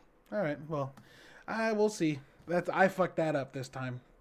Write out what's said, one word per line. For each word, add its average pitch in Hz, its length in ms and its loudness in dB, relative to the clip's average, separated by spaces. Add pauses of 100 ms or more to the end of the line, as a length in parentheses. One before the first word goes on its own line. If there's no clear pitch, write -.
(320)
All 208 100 -2
right. 147 160 -2 (120)
Well, 139 240 -4 (540)
I 220 240 -2
will 214 180 4
see. 156 300 0 (280)
That's, 170 220 0
I 185 180 6
fucked 185 300 0
that 156 180 2
up 131 180 -4
this 131 160 -8
time 127 320 -8 (200)